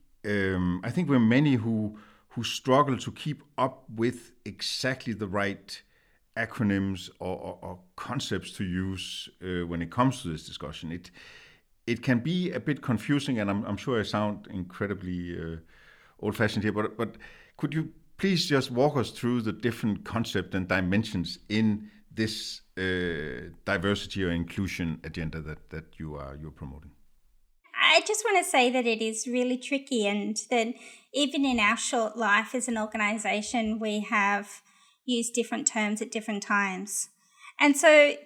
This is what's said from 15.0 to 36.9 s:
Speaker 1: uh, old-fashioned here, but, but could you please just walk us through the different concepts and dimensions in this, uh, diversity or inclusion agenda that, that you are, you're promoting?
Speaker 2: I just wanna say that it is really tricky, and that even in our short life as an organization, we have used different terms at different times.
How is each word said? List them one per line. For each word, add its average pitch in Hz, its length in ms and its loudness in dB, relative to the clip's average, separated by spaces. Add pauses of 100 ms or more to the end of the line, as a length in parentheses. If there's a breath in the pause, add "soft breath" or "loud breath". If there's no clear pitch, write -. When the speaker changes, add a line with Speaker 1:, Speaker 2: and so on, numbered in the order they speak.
Speaker 1:
uh, 82 200 -6 (640 soft breath)
old-fashioned 104 420 0
here, 107 80 2
but, 104 260 -2
but 113 180 -4 (420 loud breath)
could 143 160 -4
you 160 180 -2 (260)
please 190 280 2
just 135 260 2
walk 139 240 4
us 123 140 2
through 123 320 0
the 110 100 0
different 113 540 -2
concepts 107 500 -2
and 92 100 0
dimensions 92 760 0 (100)
in 107 400 2 (200 loud breath)
this, - 520 -4 (160)
uh, 85 720 -2 (160)
diversity 98 580 0
or 87 80 2
inclusion 85 720 -2
agenda 80 380 -6
that, 76 300 -12
that 80 280 -12
you 76 160 -8
are, 69 240 -10
you're 78 120 -12
promoting? 73 400 -14 (840)
Speaker 2:
I 311 320 6
just 427 160 -2
wanna 392 220 2
say 254 240 4
that 247 160 0
it 226 160 0
is 220 260 -4
really 247 300 0
tricky, 262 500 -2
and 208 320 -2 (120)
that 226 160 2 (460 loud breath)
even 285 300 0
in 254 160 2
our 214 160 4
short 226 400 0
life 214 400 2
as 247 140 -2
an 233 80 0
organization, 214 1000 -2
we 214 320 -2
have 202 520 0 (440 soft breath)
used 233 280 -2
different 233 320 -2
terms 214 380 0
at 220 80 -8
different 208 320 -4
times. 202 640 -2 (500 loud breath)